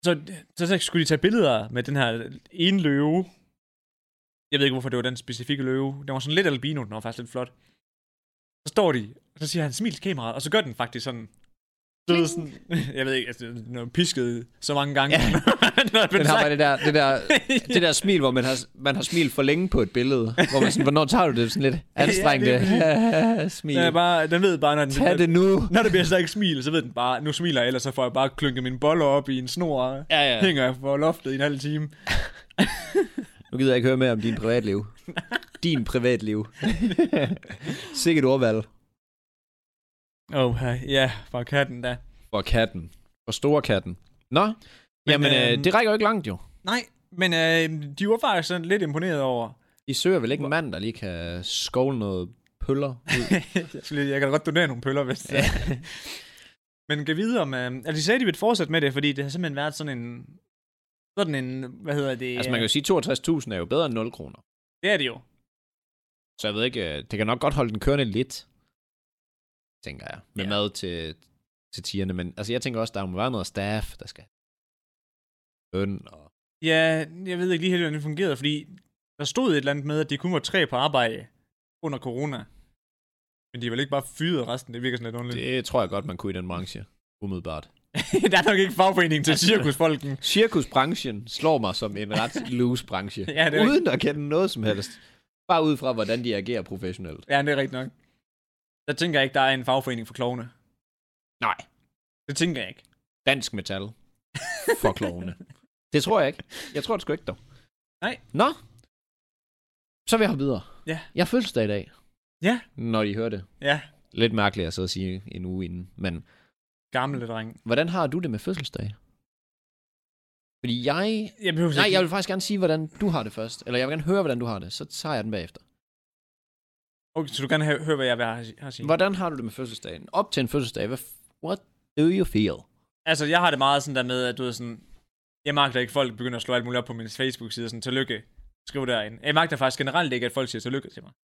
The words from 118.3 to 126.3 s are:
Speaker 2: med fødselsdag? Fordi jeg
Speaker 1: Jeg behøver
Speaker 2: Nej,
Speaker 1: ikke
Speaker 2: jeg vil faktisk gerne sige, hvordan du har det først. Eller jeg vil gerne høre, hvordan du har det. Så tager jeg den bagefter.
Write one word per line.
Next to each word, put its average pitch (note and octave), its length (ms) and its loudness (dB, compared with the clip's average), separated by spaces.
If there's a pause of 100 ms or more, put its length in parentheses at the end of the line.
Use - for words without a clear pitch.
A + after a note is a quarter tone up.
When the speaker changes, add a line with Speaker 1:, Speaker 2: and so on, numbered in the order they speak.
Speaker 2:
med G#2+ 80 -2
fødselsdag? C#3 560 -6 (1700)
Fordi A#2+ 240 -4
jeg G#3 460 -2 (100)
Speaker 1:
Jeg F3+ 120 0
behøver E3 200 2
Speaker 2:
Nej, F3+ 100 4
Speaker 1:
ikke G3+ 100 2
Speaker 2:
jeg F#3+ 80 4
vil E3+ 80 0
faktisk F#3+ 180 -4
gerne F#3+ 120 -4
sige, G3+ 180 -2
hvordan D#3+ 280 2
du G3+ 220 -2
har D#3+ 140 0
det G#2 100 -8
først. A2+ 340 -10
Eller B2 120 -2
jeg B2+ 100 0
vil C#3+ 40 -4
gerne D#3 180 -6
høre, G3 120 2
hvordan C3+ 160 0
du A#2+ 80 -4
har G#2+ 120 -4
det. F2 140 -12
Så - 120 -10
tager D#3 300 -8
jeg A2 100 -4
den A2 80 -6
bagefter. F2 280 -8 (1500)